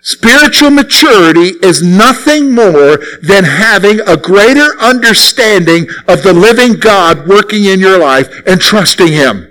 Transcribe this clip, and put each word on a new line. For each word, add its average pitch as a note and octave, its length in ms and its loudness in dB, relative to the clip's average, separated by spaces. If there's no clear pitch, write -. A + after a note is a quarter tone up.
Spiritual C#4+ 680 0
maturity F#3 880 0
is E3 220 0
nothing B3+ 680 0
more D3+ 480 2
than F#3+ 240 0
having G3+ 560 0
a F3 160 0
greater A#3+ 640 0
understanding G#3+ 1080 0
of F3+ 160 0
the F#3+ 100 2
living A3+ 420 2
God E3+ 540 -2
working G#3 360 0
in F#3+ 160 0
your F#3+ 180 2
life C3+ 300 0
and F3+ 140 0
trusting F#3+ 480 0
Him. C3 420 -2